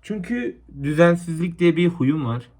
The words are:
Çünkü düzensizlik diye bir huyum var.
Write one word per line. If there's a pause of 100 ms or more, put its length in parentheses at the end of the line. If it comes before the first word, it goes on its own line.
Çünkü (220)
düzensizlik
diye
bir
huyum
var. (100)